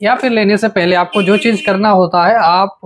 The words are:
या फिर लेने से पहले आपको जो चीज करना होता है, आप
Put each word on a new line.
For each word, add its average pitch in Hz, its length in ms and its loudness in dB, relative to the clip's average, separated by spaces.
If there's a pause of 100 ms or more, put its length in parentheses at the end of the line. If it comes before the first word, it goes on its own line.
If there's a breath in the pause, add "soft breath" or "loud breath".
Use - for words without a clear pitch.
या 214 120 0
फिर 254 160 -2
लेने 214 260 0
से 214 120 -2
पहले 180 280 0
आपको 180 260 -2
जो 190 160 2
चीज 220 220 -2
करना 202 300 -2
होता 180 360 2
है, 220 100 2
आप 190 500 0